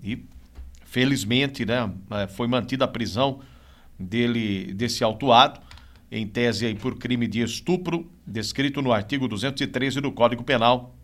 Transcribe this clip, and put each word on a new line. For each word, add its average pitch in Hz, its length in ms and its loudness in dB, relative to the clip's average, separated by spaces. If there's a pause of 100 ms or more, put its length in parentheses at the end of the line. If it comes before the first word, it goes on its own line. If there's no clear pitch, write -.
E 107 220 -8 (640)
felizmente, 127 800 0
né, 113 260 0 (180)
eh, 104 160 -2
foi 120 220 -4
mantida 127 380 0
a - 20 2
prisão 120 520 -2 (580)
dele, 104 760 0
desse 117 320 -2
autuado, 117 560 4 (500)
em 110 160 -4
tese 113 380 0
aí 110 100 0
por 123 220 -4
crime 120 300 -2
de 107 160 -2
estupro, 170 680 -2 (160)
descrito 135 540 -2
no 127 120 2
artigo 110 360 0
duzentos 110 320 -4
e 139 60 -2
treze 131 340 -2
do 135 100 -2
Código 117 320 2
Penal. 123 600 2